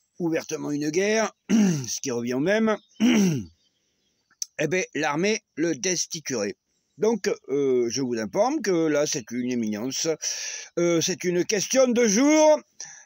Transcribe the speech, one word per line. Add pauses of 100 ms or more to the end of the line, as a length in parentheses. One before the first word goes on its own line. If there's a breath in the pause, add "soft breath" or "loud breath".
(200)
ouvertement
une
guerre, (100)
<clears throat>
ce
qui
revient
au
même, (100)
<clears throat>
eh
ben, (120)
l'armée (140)
le
destituerait. (420)
Donc, (200)
euh,
je
vous
informe
que
là,
c'est
une
éminence, (680 loud breath)
euh,
c'est
une
question
de
jour. (460 loud breath)